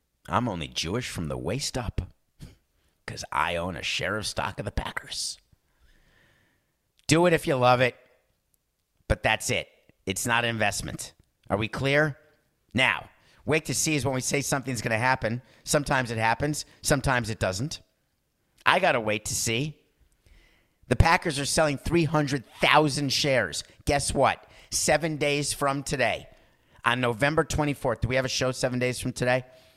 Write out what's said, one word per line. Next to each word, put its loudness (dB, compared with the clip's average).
I'm 0
only -6
Jewish -4
from -6
the -4
waist -4
up -4
'cause -10
I 0
own -4
a -10
share -4
of -6
stock -6
of -8
the -8
Packers." -8
Do 4
it 6
if 0
you 0
love 4
it, 2
but -2
that's 0
it. -2
It's -4
not 2
an 0
investment. -4
Are 0
we -4
clear? 0
Now, 0
wait 0
to -4
see 0
is -2
when 0
we -2
say -2
something's -4
gonna 0
happen. 0
Sometimes 0
it -4
happens. 0
Sometimes 0
it -6
doesn't. -2
I 6
gotta 4
wait -2
to -6
see. -2
The 2
Packers 4
are -4
selling 2
three 2
hundred 0
thousand 4
shares. 0
Guess 0
what? 2
Seven 0
days 0
from -2
today, -2
on 4
November 2
twenty-fourth. -2
Do -2
we 0
have 2
a -4
show -2
seven -2
days -2
from -4
today? 0